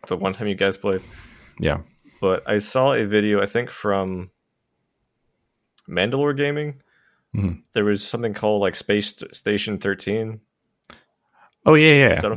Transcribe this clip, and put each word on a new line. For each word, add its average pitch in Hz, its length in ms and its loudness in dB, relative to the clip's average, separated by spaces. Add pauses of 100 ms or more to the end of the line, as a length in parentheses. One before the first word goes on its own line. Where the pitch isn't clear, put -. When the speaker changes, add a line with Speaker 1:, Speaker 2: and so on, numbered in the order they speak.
Speaker 1:
the 95 100 -4
one 95 160 -2
time 107 140 -8
you 101 80 -2
guys 98 220 0
played. 95 260 -2 (560)
Speaker 2:
Yeah. 78 220 -2 (400)
Speaker 1:
But 92 280 0
I 104 120 0
saw 131 320 0
a 113 120 0
video, 104 380 2
I 101 40 0
think, 120 240 -4
from 95 600 -4 (1600)
Mandalore 135 480 0
Gaming. 147 460 -4 (520)
Speaker 2:
Mm-hmm. 95 260 -4 (120)
Speaker 1:
There 104 120 0
was 104 220 0
something 117 280 -4
called, 104 280 0
like, 92 120 0
Space 104 420 -2
St-, - 200 -16
Station 104 420 -4
Thirteen. 107 640 -6 (1300)
Speaker 2:
Oh, 156 80 8
yeah, 156 180 8
yeah. 135 220 6
Speaker 1:
Is 87 80 0
that 104 80 0
what - 60 -2